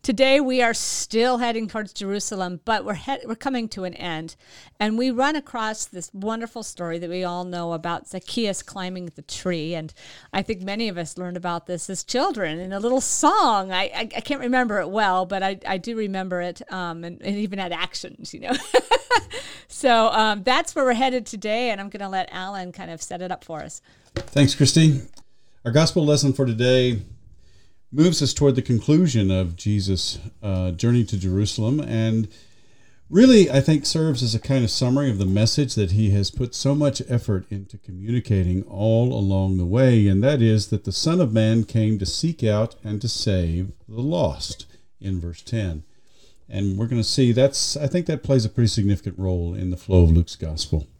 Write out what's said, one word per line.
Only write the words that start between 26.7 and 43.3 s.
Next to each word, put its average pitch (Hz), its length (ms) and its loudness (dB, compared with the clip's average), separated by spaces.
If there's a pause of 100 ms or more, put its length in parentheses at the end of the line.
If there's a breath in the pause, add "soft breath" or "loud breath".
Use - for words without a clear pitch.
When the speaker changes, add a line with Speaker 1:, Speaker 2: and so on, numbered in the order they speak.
Speaker 2:
moves 156 300 2
us 135 120 -2
toward 139 220 2
the 127 60 0
conclusion 120 680 2
of 92 240 -2
Jesus', 98 640 -2 (240)
uh, 92 280 -2
journey 117 340 2
to - 120 -4
Jerusalem, 104 600 -2
and 110 480 -2 (840 soft breath)
really, 214 400 10
I 131 120 6
think, 151 240 4
serves 160 360 0
as 117 140 0
a 110 40 0
kind 135 240 0
of 110 80 0
summary 131 380 2
of 107 80 0
the 98 80 2
message 110 500 2
that 98 160 0
he 104 200 4
has 101 200 2
put 123 220 -4
so 139 220 0
much 143 340 2
effort 110 400 0
into 98 280 -10
communicating 95 840 0
all 113 500 2
along 95 440 2
the 90 80 0
way, 113 420 6
and 98 160 4
that 139 180 4
is 110 260 4
that 104 160 -2
the - 80 -4
Son 165 300 0
of 117 120 2
Man 110 300 4
came 110 360 2
to 98 60 -2
seek - 380 -2
out 107 400 0
and 104 180 -6
to 117 60 -4
save 90 640 0 (160)